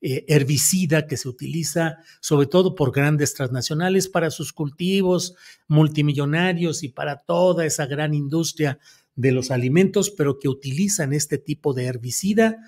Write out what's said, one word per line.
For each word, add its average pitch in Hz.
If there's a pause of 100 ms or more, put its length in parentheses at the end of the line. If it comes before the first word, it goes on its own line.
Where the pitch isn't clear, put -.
eh, 135
herbicida 151
que 139
se -
utiliza 156 (240)
sobre 143
todo 185
por 131
grandes 147
transnacionales 160
para 165
sus -
cultivos 180 (340)
multimillonarios 151
y 135
para 147
toda 175
esa 151
gran 147
industria 147 (360)
de 127
los 127
alimentos, 170
pero 143
que 143
utilizan 139
este 147
tipo 147
de 127
herbicida 190